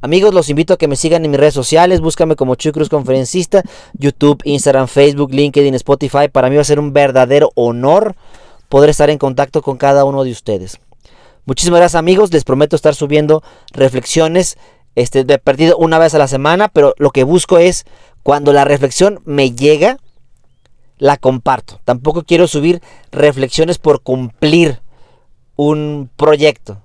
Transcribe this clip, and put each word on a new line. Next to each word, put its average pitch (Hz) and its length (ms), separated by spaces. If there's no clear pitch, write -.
Amigos, 190 300
los 170 160
invito 151 240
a 175 60
que 156 100
me 139 80
sigan 165 280
en 151 60
mis 143 100
redes 147 120
sociales, 165 480
búscame 160 360
como 127 180
Chuy 151 180
Cruz 151 160
Conferencista, 143 760
YouTube, 143 520
Instagram, 135 440
Facebook, 143 440
LinkedIn, 139 420
Spotify. 139 580
Para 127 160
mí 139 80
va 147 60
a - 20
ser 143 140
un 147 140
verdadero 135 640
honor 120 600
poder 143 220
estar 147 200
en 151 80
contacto 139 420
con 139 160
cada 139 280
uno 139 200
de 127 60
ustedes. 98 480
Muchísimas 175 360
gracias, 170 180
amigos, 180 340
les 151 120
prometo 143 320
estar 151 180
subiendo 151 480
reflexiones, 156 840
este, 123 300
de 139 140
perdido 156 380
una 160 220
vez 160 160
a 156 40
la 143 100
semana, 156 400
pero 143 300
lo 143 120
que 131 140
busco 175 340
es, 175 260
cuando 143 300
la 139 120
reflexión 143 600
me 139 280
llega, 151 460
la 139 160
comparto. 131 680
Tampoco 147 380
quiero 170 240
subir 160 340
reflexiones 147 680
por 147 240
cumplir 139 800
un 147 580
proyecto. 147 720